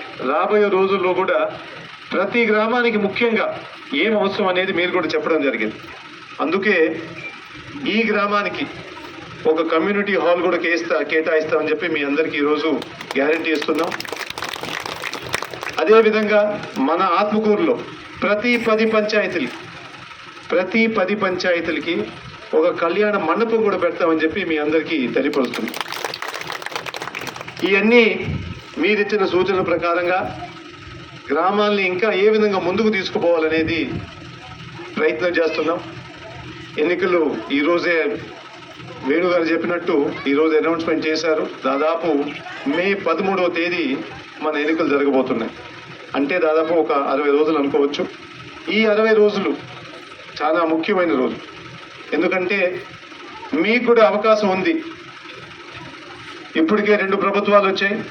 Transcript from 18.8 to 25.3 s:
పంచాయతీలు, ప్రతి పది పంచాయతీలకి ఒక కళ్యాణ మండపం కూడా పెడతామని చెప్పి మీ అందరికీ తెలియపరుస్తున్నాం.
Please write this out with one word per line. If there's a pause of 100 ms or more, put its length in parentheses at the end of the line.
పంచాయతీలు, (1000)
ప్రతి
పది
పంచాయతీలకి (500)
ఒక
కళ్యాణ
మండపం
కూడా
పెడతామని
చెప్పి
మీ
అందరికీ
తెలియపరుస్తున్నాం. (2000)